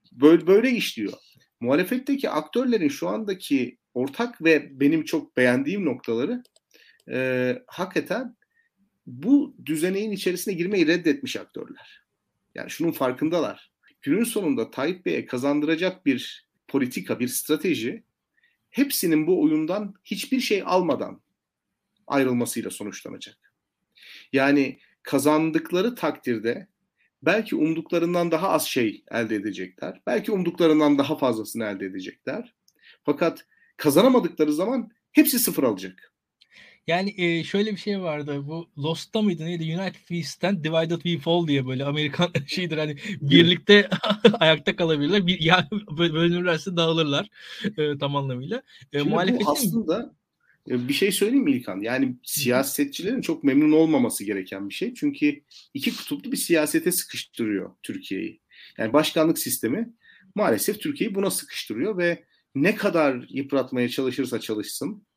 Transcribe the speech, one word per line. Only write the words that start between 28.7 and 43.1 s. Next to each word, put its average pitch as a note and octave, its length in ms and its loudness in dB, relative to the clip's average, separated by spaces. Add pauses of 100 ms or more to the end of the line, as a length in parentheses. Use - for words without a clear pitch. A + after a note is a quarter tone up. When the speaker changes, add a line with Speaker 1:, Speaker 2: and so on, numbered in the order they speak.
Speaker 1:
elde A2 260 -2
edecekler. F#2+ 720 -8
Belki A3 260 -2
umduklarından D#3 640 4
daha C#3+ 180 0
fazlasını A2+ 480 -2
elde G2 220 -6
edecekler. A2 680 -10 (500)
Fakat D3 420 -2 (300)
kazanamadıkları E3 760 4
zaman G#3+ 380 -2 (220)
hepsi D4 260 6
sıfır D#3+ 240 0
alacak. F#2+ 500 -4 (720)
Speaker 2:
Yani, F#3 300 -2
e, E3+ 280 0
şöyle G#3 280 0
bir G3 40 -6
şey G3+ 240 -4
vardı. D3 460 -6
Bu E3 320 -10
Lost'ta D#3+ 440 -4
mıydı, E3+ 220 0
neydi? E3 200 -4
"United E3+ 300 -4
we E3+ 280 -6
stand, F3 420 -2
divided E3 360 0
we E3+ 180 -2
fall." E3+ 280 2
diye C#3 200 2
böyle C3 180 -4
Amerikan D3+ 540 0
<laughs> C#3 80 -8
şeydir E3+ 320 -4
hani, D3+ 180 -2
Speaker 1:
Değil G3+ 260 -10